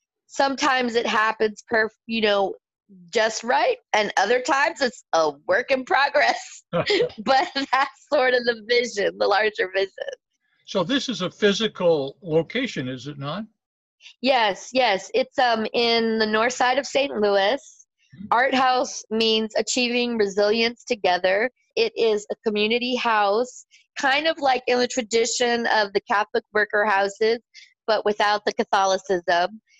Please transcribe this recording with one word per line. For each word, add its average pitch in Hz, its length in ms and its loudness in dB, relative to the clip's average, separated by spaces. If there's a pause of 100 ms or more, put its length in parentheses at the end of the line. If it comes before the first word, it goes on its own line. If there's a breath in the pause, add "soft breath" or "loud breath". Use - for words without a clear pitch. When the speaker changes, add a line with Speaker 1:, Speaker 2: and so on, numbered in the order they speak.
(260)
Speaker 1:
sometimes 262 680 -2
it 233 100 0
happens 220 680 0
perf-, 220 180 0 (160)
you 226 140 -4
know, 202 340 2 (540)
just 226 340 -2
right, 294 360 0 (160)
and 208 220 0
other 220 240 2
times 294 420 0
it's - 220 -4 (100)
a 160 160 4 (160)
work 208 240 0
in 262 140 0
progress. 285 580 2 (120)
<laughs> - 80 -20 (100)
Speaker 2:
<laughs> - 0 -
Speaker 1:
But 277 840 0
that's 269 580 -2
sort 254 220 2
of 247 100 0
the 233 240 -2
vision, 202 500 -2
the 202 80 0
larger 202 480 0
vision. 190 180 -2 (760)
Speaker 2:
So 190 160 -2
this 247 240 -2
is 180 140 -6
a 170 80 -4
physical 185 880 0
location, 165 680 -4
is 127 180 -12
it 143 120 -14
not? 156 260 -8 (760 loud breath)
Speaker 1:
Yes, 233 540 0
yes. 226 400 2
It's, 254 240 -2
um, 226 340 2
in 233 460 0
the 220 80 2
north 220 260 0
side 254 240 2
of 269 80 -2
Saint 277 260 -2
Louis. 208 460 2 (580 loud breath)
Speaker 2:
Mm-hmm. 196 160 -18
Speaker 1:
Art 254 220 2
House 254 580 0
means 220 460 0
achieving 240 640 -2
resilience 214 640 0
together. 190 680 0 (240)
It 220 220 0
is 208 340 0
a 202 60 -6 (100)
community 233 500 0
house, 220 680 0 (340 soft breath)
kind 285 280 0
of 320 140 0
like 254 260 0
in 247 120 2
the 247 80 2
tradition 240 840 0
of 202 260 0
the 202 80 0
Catholic - 500 -2
worker 208 320 0
houses, 208 540 0 (480 loud breath)
but 214 180 2
without 208 400 0
the 202 80 -2
Catholicism. 190 1120 0 (180 soft breath)